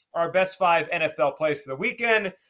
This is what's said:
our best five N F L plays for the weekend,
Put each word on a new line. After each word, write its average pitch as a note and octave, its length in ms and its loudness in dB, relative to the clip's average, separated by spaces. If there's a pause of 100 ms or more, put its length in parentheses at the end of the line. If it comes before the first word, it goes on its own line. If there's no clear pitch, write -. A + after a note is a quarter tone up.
(140)
our E3+ 160 0
best F#3 280 0
five E3+ 340 2
N E3+ 100 -2
F D#3 160 -2
L D3 140 2
plays D3+ 300 -2
for C3+ 80 -16
the C3+ 80 -6
weekend, A3 560 0 (160)